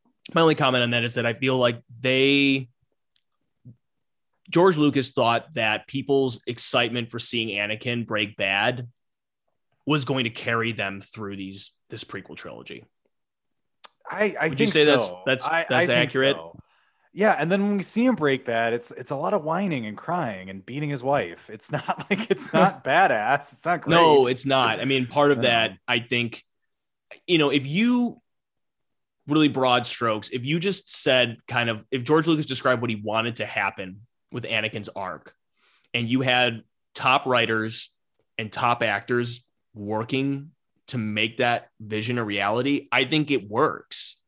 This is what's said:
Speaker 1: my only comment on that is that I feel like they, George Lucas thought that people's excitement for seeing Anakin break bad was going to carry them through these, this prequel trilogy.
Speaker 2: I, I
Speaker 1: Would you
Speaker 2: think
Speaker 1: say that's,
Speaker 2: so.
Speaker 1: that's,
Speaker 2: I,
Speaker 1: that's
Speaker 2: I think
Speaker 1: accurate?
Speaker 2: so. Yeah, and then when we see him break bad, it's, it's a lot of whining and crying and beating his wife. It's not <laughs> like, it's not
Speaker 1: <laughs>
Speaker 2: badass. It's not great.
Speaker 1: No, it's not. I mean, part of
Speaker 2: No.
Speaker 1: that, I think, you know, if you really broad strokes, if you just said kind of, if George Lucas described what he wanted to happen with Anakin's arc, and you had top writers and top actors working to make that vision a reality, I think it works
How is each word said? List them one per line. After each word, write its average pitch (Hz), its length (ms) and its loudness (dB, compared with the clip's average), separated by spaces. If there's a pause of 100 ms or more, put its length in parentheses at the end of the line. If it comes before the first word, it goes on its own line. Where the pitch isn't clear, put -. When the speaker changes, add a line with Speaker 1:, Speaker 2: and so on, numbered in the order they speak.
(340)
Speaker 1:
my 165 60 4
only 160 140 6
comment 127 280 2
on 120 80 0
that 120 140 0
is 120 100 -4
that 117 120 0
I 117 80 0
feel 131 240 0
like 120 240 2 (180)
they, 135 680 2 (1800)
George 175 280 4
Lucas 143 340 2
thought 117 440 0
that 110 320 -2
people's 135 600 0
excitement 120 640 -2
for 120 80 -10
seeing 113 300 -2
Anakin 107 580 -4
break 107 300 -4
bad 110 520 0 (960)
was 143 200 0
going 131 200 -2
to 117 60 -4
carry 117 420 -4
them 98 280 -6
through 101 360 -12
these, 98 360 -12 (180)
this - 140 -10
prequel - 320 -14
trilogy. 62 480 -16 (1200)
Speaker 2:
I, 185 320 -2
I 160 80 0
Speaker 1:
Would 131 120 -2
you 226 60 4
Speaker 2:
think 202 60 0
Speaker 1:
say 151 120 6
that's, 131 220 4
Speaker 2:
so. 90 200 -10
Speaker 1:
that's, 131 200 0
Speaker 2:
I, 165 220 0
Speaker 1:
that's 135 40 -2
Speaker 2:
I 147 220 2
think 123 140 2
Speaker 1:
accurate? 131 280 2
Speaker 2:
so. 82 220 -16 (540)
Yeah, 196 260 2
and 156 120 0
then 196 120 2
when 202 160 0
we 180 40 -4
see 226 220 -2
him 254 100 4
break 143 300 0
bad, 117 300 0
it's, 120 160 -6
it's - 200 -12
a 143 60 -4
lot 175 160 -2
of 180 100 0
whining 156 440 -2
and 104 100 -10
crying 110 540 -6
and 95 140 -14
beating 143 260 -6
his 131 120 -6
wife. 123 460 -2
It's 110 240 -14
not - 340 -6
<laughs> - 40 -4
like, 202 200 -2
it's - 220 -4
not 190 320 4
Speaker 1:
<laughs> - 0 -
Speaker 2:
badass. 135 720 2
It's - 100 -20
not 165 160 -2
great. 160 140 0
Speaker 1:
No, 156 320 8
it's 123 180 0
not. 123 360 2
I 120 40 -2
mean, 131 220 2
part 143 260 4
of 127 60 2
Speaker 2:
No. 120 60 -2
Speaker 1:
that, 113 340 2 (100)
I 120 120 2
think, 120 440 -4 (840)
you 170 120 2
know, 143 120 4
if 135 160 0
you 233 540 0 (1080)
really 151 220 4
broad 123 380 2
strokes, 110 420 -2
if 123 160 -6
you 160 160 -2
just 190 340 -4
said 123 440 2 (100)
kind 120 220 0
of, 107 200 -6
if 127 140 -2
George 156 220 4
Lucas 151 200 2
described 127 360 0
what 120 80 -2
he 107 120 -4
wanted 113 340 -2
to 107 100 -6
happen 98 560 -6 (280)
with 120 140 -8
Anakin's 110 460 -4
arc, 92 440 -10 (600)
and 120 140 -2
you 127 120 2
had 123 440 0 (300)
top 127 300 2
writers 113 680 0 (420)
and 110 160 -8
top 120 300 0
actors 120 600 -2 (300)
working 131 800 -4 (380)
to 127 100 -6
make 107 400 -2
that 120 300 -2 (120)
vision 107 380 -4
a 117 60 -4
reality, 107 680 -2
I 127 140 2
think 151 240 0
it 107 180 -2
works - 680 -4 (120)